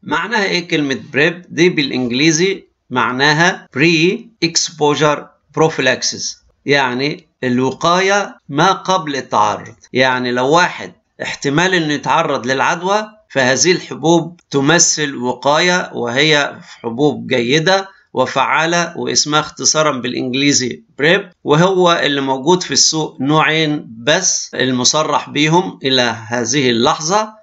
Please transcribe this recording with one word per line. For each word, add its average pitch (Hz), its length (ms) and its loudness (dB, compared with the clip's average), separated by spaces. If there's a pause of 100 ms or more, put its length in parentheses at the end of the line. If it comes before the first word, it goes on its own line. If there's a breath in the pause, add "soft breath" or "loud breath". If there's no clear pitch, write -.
معناها 196 420 -2
إيه 175 220 -2
كلمة 143 320 -2 (140)
بريب؟ 170 360 0
دي 156 200 2
بالإنجليزي 151 960 0 (260)
معناها 139 800 0 (100)
Pre 170 420 2 (260)
Exposure 147 760 0 (400)
Prophylaxis. 131 800 -2 (280)
يعني 135 640 -2 (160)
الوقاية 170 960 0 (120)
ما 160 220 2
قبل 180 440 -2
التعرض. 107 600 -2 (180)
يعني 127 380 2
لو 127 180 2
واحد 151 440 0 (280)
احتمال 160 520 -2
إنه 160 200 0
يتعرض 139 540 -2
للعدوى، 175 600 0 (220)
فهذه 131 420 2
الحبوب 160 680 0 (100)
تمثل 147 680 2
وقاية، 147 800 0
وهي 139 680 0
حبوب 120 680 -2
جيدة 156 640 0 (240 loud breath)
وفعالة، 151 840 0
واسمها 127 420 -2
اختصارًا 147 520 0
بالإنجليزي 127 920 -2 (140)
بريب، 180 320 2 (140)
وهو 170 600 4
اللي 143 180 0
موجود 135 420 0
في - 80 -8
السوق 156 500 -2
نوعين 151 640 0 (100)
بس 160 560 -2
المصرح 131 760 0
بيهم 156 540 0
إلى 123 320 0 (120)
هذه 123 420 0
اللحظة، 156 720 0